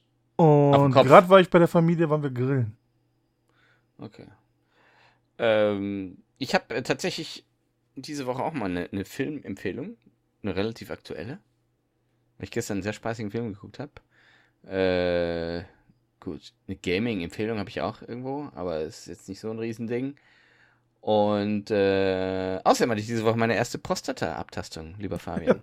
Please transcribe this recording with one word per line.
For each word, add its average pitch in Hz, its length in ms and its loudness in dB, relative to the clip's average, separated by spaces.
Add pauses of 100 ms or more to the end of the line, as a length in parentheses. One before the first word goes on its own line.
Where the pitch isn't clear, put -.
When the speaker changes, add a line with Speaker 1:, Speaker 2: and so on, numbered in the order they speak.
(360)
Speaker 1:
Auf 147 400 6
dem 139 100 6
Speaker 2:
Und 139 80 4
Speaker 1:
Kopf. 131 140 8
Speaker 2:
grad 180 220 10
war 190 100 10
ich 180 120 4
bei 180 80 6
der 170 80 6
Familie, 165 420 2
waren 151 140 0
wir 143 80 -4
grillen. 127 440 -2 (1200)
Speaker 1:
Okay. - 280 -18 (1080)
Ähm, 101 800 0 (220)
ich 131 160 -4
hab, - 160 0
äh, 117 100 -4
tatsächlich 156 640 -6 (500)
diese 139 300 -10
Woche 123 180 -4
auch 151 100 -4
mal 123 160 -4
eine, 87 220 -4
eine 98 140 -6
Filmempfehlung, 135 920 -8 (460)
eine 95 140 -6
relativ 107 340 -6
aktuelle, 107 500 -12 (1000)
weil 110 80 -12
ich - 60 -14
gestern 113 260 -6
einen 92 60 -6
sehr 104 100 -6
spaßigen 110 380 -8
Film 117 220 -6
geguckt 101 260 -20
hab. - 220 -16 (680)
Äh, 87 960 -2 (560)
gut, - 340 -14 (140)
eine 95 100 -10
Gaming-Empfehlung 104 840 -4
hab 92 100 -8
ich - 120 -8
auch 101 200 -8
irgendwo, 135 540 -10
aber 82 260 -6
ist - 260 -12
jetzt - 220 -18
nicht 98 100 -12
so 110 120 -10
ein 113 80 -10
Riesending. 117 560 -6 (840)
Und, 104 680 0
äh, 95 920 0
außerdem 185 260 2
hatte 107 120 0
ich 104 60 -8
diese 113 180 -2
Woche 113 120 2
meine 113 180 2
erste 110 220 -4
Prostata-Abtastung, 85 1200 -8
lieber 90 220 -6
Fabian. 85 440 -2